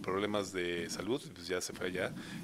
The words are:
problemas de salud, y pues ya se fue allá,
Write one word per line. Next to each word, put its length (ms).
problemas 500
de 380
salud, 360
y 40
pues 180
ya 140
se 100
fue 160
allá, 260